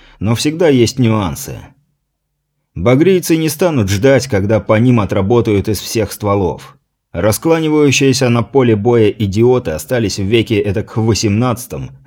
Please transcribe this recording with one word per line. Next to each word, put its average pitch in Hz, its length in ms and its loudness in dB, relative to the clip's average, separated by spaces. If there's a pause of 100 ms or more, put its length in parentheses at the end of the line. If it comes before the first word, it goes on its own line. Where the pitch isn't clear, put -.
(180)
но 110 160 -2
всегда 156 340 0
есть 123 300 2
нюансы. 98 600 -2 (1160)
Багрийцы 170 600 2
не 160 140 -2
станут 147 400 0
ждать, 120 380 2
когда 104 320 0
по 110 180 2
ним 120 220 4
отработают 101 680 0
из 101 120 -4
всех 107 320 -4
стволов. 101 680 -4 (340)
Раскланивающиеся 139 1160 0
на 120 140 0
поле 120 340 0
боя 110 320 2
идиоты 113 640 0
остались 107 460 -4
в 101 60 -4
веке 110 340 0
этак 101 380 -4
в 110 80 -2
восемнадцатом, 107 840 -2 (160)